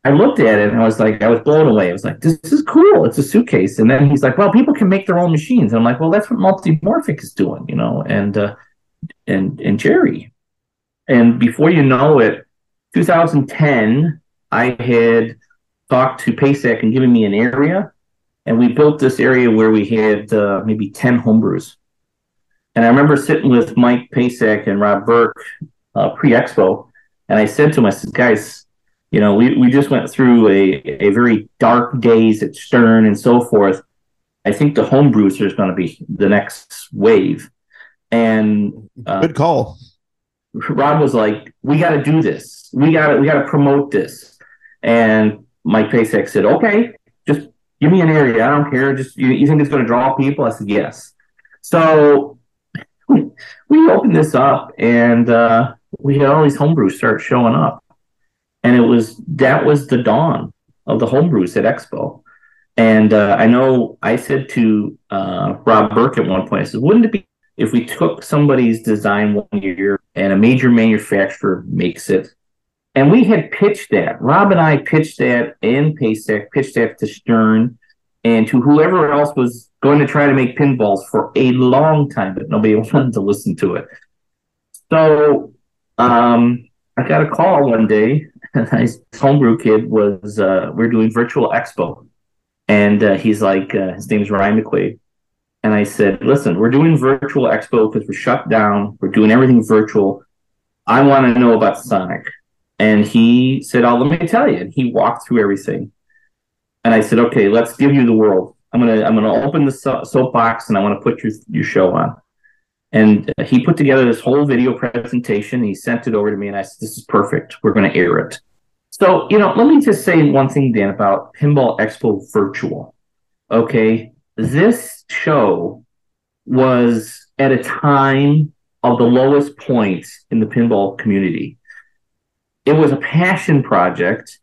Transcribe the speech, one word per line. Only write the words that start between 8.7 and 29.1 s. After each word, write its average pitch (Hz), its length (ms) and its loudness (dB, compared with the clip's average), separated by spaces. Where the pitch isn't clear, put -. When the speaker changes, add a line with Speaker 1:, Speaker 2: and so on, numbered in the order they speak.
Speaker 1:
and, 95 320 -4
and - 180 -2
Jerry." - 540 -2
And 120 320 4
before 120 300 2
you 165 120 2
know 135 380 2
it, - 260 -2
two 170 80 0
thousand 165 460 0
ten, 143 720 0
I 120 260 -2
had 117 560 0
talked 131 320 0
to 117 120 -4
Paysac 127 520 0
and 113 80 0
given 127 200 2
me 113 120 2
an 98 100 -2
area. 135 560 -2
And 113 140 -2
we 123 80 4
built 147 320 2
this 131 180 0
area 123 320 2
where 110 220 2
we 107 140 2
had, 107 460 -2
uh, 101 320 -2
maybe 107 240 -4
ten 123 320 -2
homebrews. 110 540 -2
And 117 80 2
I 117 40 4
remember 143 280 4
sitting 131 340 -2
with 117 260 0
Mike 123 380 0
Paysac 113 540 -2
and 101 120 -2
Rob 101 240 0
Burke, 117 300 0
uh, - 140 -2
pre-Expo. 113 760 0
And 107 120 0
I 107 40 2
said 147 280 0
to 143 80 0
him, 117 60 4
I 98 40 2
said, - 240 -10
Guys, - 520 -2